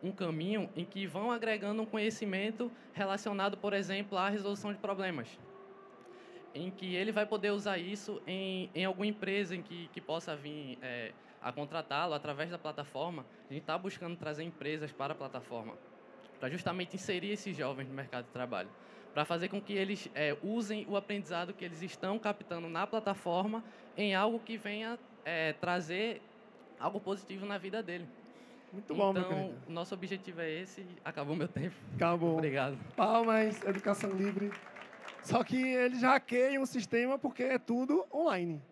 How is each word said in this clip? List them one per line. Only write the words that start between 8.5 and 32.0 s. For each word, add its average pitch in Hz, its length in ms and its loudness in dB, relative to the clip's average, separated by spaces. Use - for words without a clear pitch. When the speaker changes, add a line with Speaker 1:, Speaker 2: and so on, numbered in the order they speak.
Speaker 1:
em 170 100 2
alguma 190 220 0
empresa 202 500 0
em 175 60 -6
que, 170 320 -10
que - 80 -10
possa 165 340 -2
vir, 143 460 -8
é, 120 300 -6
a 123 100 -4
contratá-lo 151 640 0
através 147 340 -2
da 175 80 -6
plataforma. 151 680 -6
A 139 40 -8
gente 151 100 -6
tá 156 140 0
buscando 180 400 -6
trazer 151 260 -4
empresas 151 480 -4
para 139 220 -4
a - 20 -6
plataforma, 120 580 -8
pra - 100 0
justamente 175 460 -4
inserir 185 360 -2
esses 208 240 -4
jovens 135 320 -2
no 131 60 -10
mercado 131 320 -6
de - 60 -20
trabalho, 113 380 -4
pra 147 120 2
fazer 170 240 0
com 196 120 -4
que 202 120 -6
eles, 196 420 0
é, 147 260 2
usem 214 480 -2
o 202 80 2
aprendizado 180 560 -2
que - 100 -10
eles 170 200 -8
estão 196 340 -2
captando 202 500 -2
na 165 200 0
plataforma 202 760 0
em 202 200 4
algo 214 240 4
que 226 180 -8
venha, 220 400 -4
é, 160 300 2
trazer 180 680 0
algo 190 200 0
positivo 196 460 -6
na 202 120 -2
vida 196 260 -4
dele. 175 240 -6
Speaker 2:
Muito 214 240 -6
bom, 196 180 6
meu 185 80 4
Speaker 1:
Então, 185 160 0
Speaker 2:
querido. 190 200 -2
Speaker 1:
o 165 40 -8
nosso 170 220 -4
objetivo 185 480 -6
é 160 80 0
esse. 185 360 -6
Acabou 147 320 -2
meu 151 120 0
tempo. 156 280 -4
Speaker 2:
Acabou. 170 420 6